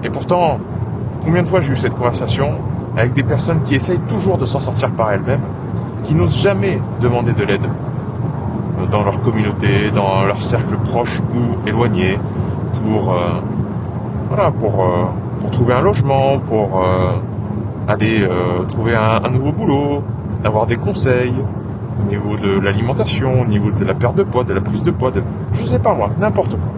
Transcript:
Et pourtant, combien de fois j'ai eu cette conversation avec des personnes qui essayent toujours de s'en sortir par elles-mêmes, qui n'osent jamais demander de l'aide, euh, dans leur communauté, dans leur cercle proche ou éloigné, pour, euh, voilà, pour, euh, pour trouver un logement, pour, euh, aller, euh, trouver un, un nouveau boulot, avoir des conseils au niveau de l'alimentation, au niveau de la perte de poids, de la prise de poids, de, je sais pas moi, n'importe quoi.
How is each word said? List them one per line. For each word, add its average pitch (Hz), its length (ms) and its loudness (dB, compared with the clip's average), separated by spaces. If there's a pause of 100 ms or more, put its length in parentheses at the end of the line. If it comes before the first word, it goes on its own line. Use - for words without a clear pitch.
Et - 60 -4
pourtant, 165 500 2 (640)
combien 170 180 4
de 160 40 0
fois 185 120 4
j'ai 143 140 0
eu - 20 0
cette 123 200 0
conversation 123 560 0 (440)
avec 120 180 2
des 135 100 2
personnes 151 380 0
qui - 140 0
essayent 175 320 0
toujours 190 300 0
de - 80 0
s'en - 160 -2
sortir - 300 0
par 110 200 0
elles-mêmes, 110 300 0 (640)
qui 151 120 0
n'osent 170 260 2
jamais 196 380 2 (220)
demander 120 320 2
de 202 100 2
l'aide, - 220 0 (1120)
euh, 95 120 0
dans 107 120 2
leur 101 180 0
communauté, 104 720 2
dans 98 320 2
leur 101 160 0
cercle - 340 0
proche - 440 0 (160)
ou 120 320 0
éloigné, 107 520 2 (640)
pour, 104 300 0
euh, 90 40 2 (1120)
voilà, 185 220 2
pour, 101 320 0
euh, 90 220 2 (340)
pour - 100 -4
trouver 120 240 2
un 127 80 2
logement, 139 580 4
pour, 98 440 0
euh, 92 300 2 (720)
aller, 107 340 2
euh, 90 460 0
trouver 113 280 0
un, 110 280 2
un 110 80 0
nouveau 135 200 0
boulot, 143 520 0 (400)
avoir 107 240 2
des 120 80 2
conseils 127 580 2 (680)
au 101 100 0
niveau 101 280 -2
de 98 220 2
l'alimentation, 127 840 0
au 120 40 2
niveau 104 260 2
de 104 120 0
la 98 100 0
perte 117 220 0
de 196 80 4
poids, 127 200 0
de 101 100 -2
la 95 80 2
prise 104 200 -2
de 160 100 2
poids, 127 200 0
de, - 100 0 (300)
je - 140 -2
sais - 140 0
pas 214 140 2
moi, 107 160 0 (100)
n'importe 202 320 0
quoi. - 260 -4